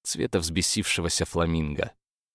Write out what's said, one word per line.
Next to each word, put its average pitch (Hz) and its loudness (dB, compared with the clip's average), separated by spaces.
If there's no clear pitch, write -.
цвета - 0
взбесившегося 85 0
фламинго. 82 0